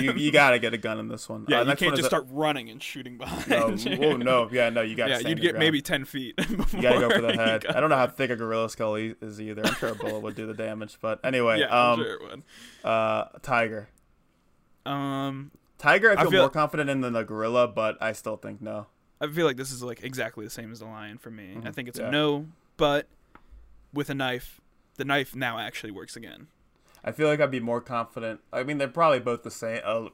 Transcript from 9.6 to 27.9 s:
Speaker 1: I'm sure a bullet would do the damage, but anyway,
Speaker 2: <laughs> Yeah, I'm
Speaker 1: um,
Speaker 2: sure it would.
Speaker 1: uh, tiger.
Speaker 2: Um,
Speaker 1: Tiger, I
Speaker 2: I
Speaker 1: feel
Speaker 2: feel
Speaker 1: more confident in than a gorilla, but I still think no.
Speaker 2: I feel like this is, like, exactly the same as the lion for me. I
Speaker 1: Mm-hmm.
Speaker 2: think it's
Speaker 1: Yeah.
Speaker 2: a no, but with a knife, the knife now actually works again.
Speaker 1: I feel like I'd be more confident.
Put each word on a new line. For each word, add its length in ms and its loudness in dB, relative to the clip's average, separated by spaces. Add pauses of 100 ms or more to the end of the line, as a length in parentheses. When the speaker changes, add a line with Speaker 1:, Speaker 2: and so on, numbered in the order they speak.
Speaker 1:
I'm 120 2
sure 140 -4
a 40 -6
bullet 260 -6
would 140 -8
do 120 -8
the 80 -8
damage, 460 -10
but 240 -4
anyway, 360 2
Speaker 2:
<laughs> 0 -
Yeah, 100 2
I'm 220 6
Speaker 1:
um, 80 2
Speaker 2:
sure 140 -4
it 80 -12
would. 200 -14 (420)
Speaker 1:
uh, 400 2 (160)
tiger. 480 -2 (960)
Speaker 2:
Um, 680 -6 (260)
Speaker 1:
Tiger, 320 6
I 40 6
Speaker 2:
I 80 4
Speaker 1:
feel 100 4
Speaker 2:
feel 100 8
Speaker 1:
more 80 6
confident 400 0
in 120 0
than 120 -2
a 100 0
gorilla, 440 2
but 340 -2
I 100 -2
still 240 -8
think 240 -12
no. 260 -10 (340)
Speaker 2:
I 80 -4
feel 180 0
like 100 2
this 160 -8
is, 100 -12
like, 220 -10
exactly 400 -6
the 60 -12
same 220 -12
as 80 -16
the 60 -16
lion 320 -14
for 120 -18
me. 220 -16
I 60 -14
Speaker 1:
Mm-hmm. 120 -10
Speaker 2:
think 180 -10
it's 100 -12
Speaker 1:
Yeah. 100 -4
Speaker 2:
a 20 -4
no, 360 0 (300)
but 300 2 (840)
with 180 -4
a 40 -4
knife, 460 -6 (360)
the 80 -4
knife 300 0
now 240 -4
actually 320 -8
works 260 -14
again. 300 -18 (580)
Speaker 1:
I 80 -4
feel 160 2
like 120 4
I'd 100 4
be 100 -2
more 200 -2
confident. 600 -6 (120)